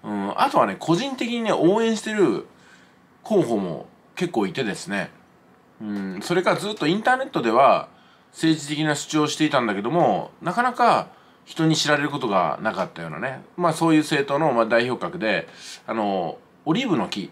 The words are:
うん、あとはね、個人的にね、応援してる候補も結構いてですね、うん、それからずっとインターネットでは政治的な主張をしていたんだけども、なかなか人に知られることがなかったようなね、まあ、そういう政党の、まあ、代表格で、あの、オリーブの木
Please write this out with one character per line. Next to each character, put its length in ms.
う 60
ん、 300
あ 100
と 80
は 100
ね、 120
個 160
人 200
的 140
に 120
ね、 120
応 280
援 160
し 40
て 100
る 360
候 180
補 160
も 300
結 160
構 160
い 60
て 100
で 120
す 120
ね、 240
う 40
ん、 360
そ 140
れ 80
か 80
ら 60
ず 140
っ 40
と 120
イ 80
ン 80
タ 100
ー 40
ネ 80
ッ 40
ト 120
で 100
は 380
政 300
治 80
的 140
な 120
主 120
張 160
を 40
し 80
て 100
い 40
た 120
ん 60
だ 80
け 60
ど 100
も、 400
な 120
か 100
な 100
か 360
人 200
に 100
知 120
ら 100
れ 60
る 60
こ 100
と 80
が 340
な 120
か 120
っ 60
た 100
よ 60
う 40
な 80
ね、 220
ま 140
あ、 40
そ 160
う 40
い 60
う 20
政 320
党 60
の、 140
ま 80
あ、 40
代 240
表 120
格 180
で、 280
あ 80
の、 440
オ 80
リ 100
ー 60
ブ 80
の 100
木 240